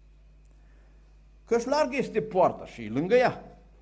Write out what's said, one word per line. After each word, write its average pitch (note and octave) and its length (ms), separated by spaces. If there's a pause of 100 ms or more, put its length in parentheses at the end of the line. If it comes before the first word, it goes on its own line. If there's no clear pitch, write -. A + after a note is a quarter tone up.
(1400)
căci A#3 200
largă C4+ 320
este G#3+ 260
poarta - 440
și A2+ 220
lângă D#3+ 260
ea. - 440 (240)